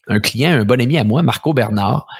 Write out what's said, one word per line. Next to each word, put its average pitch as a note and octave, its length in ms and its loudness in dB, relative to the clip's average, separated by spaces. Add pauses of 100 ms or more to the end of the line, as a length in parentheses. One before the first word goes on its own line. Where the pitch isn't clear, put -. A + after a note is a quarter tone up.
un G2+ 120 0
client, C#3 320 -2
un A#2+ 120 2
bon B2 160 2
ami C3 160 0
à C#3 80 2
moi, A2 180 2
Marco D3 300 -2
Bernard, G#2+ 540 -2 (140)